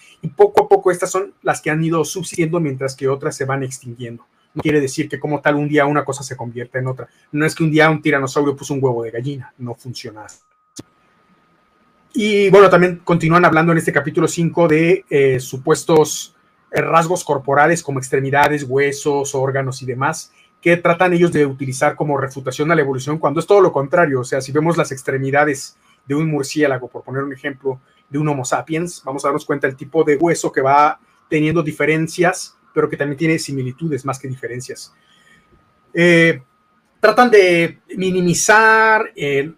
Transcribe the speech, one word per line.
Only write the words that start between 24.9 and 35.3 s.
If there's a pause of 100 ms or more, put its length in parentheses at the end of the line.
extremidades (320)
de
un
murciélago,
por
poner
un
ejemplo, (260)
de
un
Homo
sapiens,
vamos
a
darnos
cuenta
del
tipo
de
hueso
que
va (280)
teniendo
diferencias, (200)
pero
que
también
tiene
similitudes
más
que
diferencias. (1000)